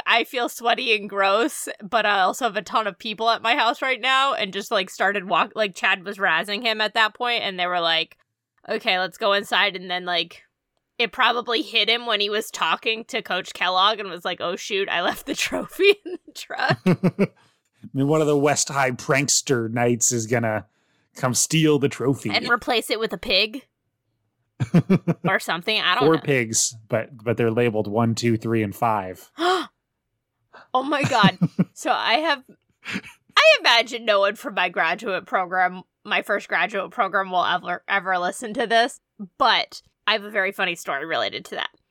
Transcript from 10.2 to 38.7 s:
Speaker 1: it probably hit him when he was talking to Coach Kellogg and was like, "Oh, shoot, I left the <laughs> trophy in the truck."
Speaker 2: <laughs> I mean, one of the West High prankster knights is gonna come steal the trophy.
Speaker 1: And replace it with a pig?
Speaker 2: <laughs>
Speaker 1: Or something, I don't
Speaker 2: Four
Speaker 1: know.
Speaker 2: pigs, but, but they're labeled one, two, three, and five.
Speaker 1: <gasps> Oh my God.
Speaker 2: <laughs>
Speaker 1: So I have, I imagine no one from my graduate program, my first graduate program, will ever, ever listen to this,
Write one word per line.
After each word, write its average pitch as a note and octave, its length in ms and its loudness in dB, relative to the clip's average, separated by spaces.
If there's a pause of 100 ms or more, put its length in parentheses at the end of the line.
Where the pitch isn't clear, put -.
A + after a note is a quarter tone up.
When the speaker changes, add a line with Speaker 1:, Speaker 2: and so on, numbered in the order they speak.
Speaker 1:
it A#3 140 -2
probably A#3+ 500 0
hit A3 280 0
him A#3 180 0
when G#3+ 120 0
he G3+ 120 -2
was G#3+ 180 -2
talking A3+ 560 -2
to A3+ 160 -6
Coach F#3 320 -6
Kellogg F#3+ 460 2
and G3+ 100 -8
was F3 160 -12
like, F#3 160 -6
"Oh, F3 140 -2
shoot, G3 340 -4
I E3+ 120 0
left G3+ 260 -4
the - 80 -6
<laughs> - 0 -
trophy - 580 0 (120)
in F4 200 -10
the - 80 -20
truck." - 480 -4
Speaker 2:
<laughs> - 40 -20
I F#3 420 2 (640)
mean, C3+ 140 0
one D#3 140 4
of D3+ 60 2
the D3 100 4
West C#3+ 320 2
High C#3 220 0
prankster C3 800 0
knights A#2+ 400 2
is A#2 140 -2
gonna A2+ 400 0 (500)
come B2+ 200 -2
steal D#3 420 4
the C#3 100 2
trophy. A#2+ 440 -2
Speaker 1:
And - 180 -2
replace A#3+ 400 0
it A3+ 100 -2
with A3 140 -4
a F#3+ 60 -8
pig? A3 420 0 (1000)
Speaker 2:
<laughs> - 120 -2 (520)
Speaker 1:
Or F#3+ 140 0
something, F#3 400 -4
I F3+ 160 2
don't A#3+ 80 2
Speaker 2:
Four D#3+ 120 6
Speaker 1:
know. - 60 -2
Speaker 2:
pigs, A#2+ 540 0 (140)
but, A2+ 340 -4
but A#2 140 0
they're A#2 140 2
labeled A2 360 0
one, A2+ 260 2
two, A#2 220 2
three, A2+ 260 0
and G#2 140 -4
five. G2+ 600 -2
Speaker 1:
<gasps> F4 320 0 (1040)
Oh B3+ 100 2
my C#4+ 200 0
God. G3+ 400 4
Speaker 2:
<laughs> - 40 2 (260)
Speaker 1:
So - 180 -4
I F3 240 2
have, D4 280 0 (920)
I - 40 8 (200)
imagine A#3 420 2
no G#3 160 4
one G3+ 160 2
from - 200 -10
my F#3 120 2
graduate F#3 580 -2
program, F#3 580 0 (200)
my G3 180 -2
first G#3 280 -4
graduate F#3+ 420 -2
program, F#3+ 400 -2
will F3+ 140 2
ever, F3 420 -2
ever F#3+ 320 0
listen G3 360 -6
to A#3+ 120 -2
this, A3+ 320 2 (380)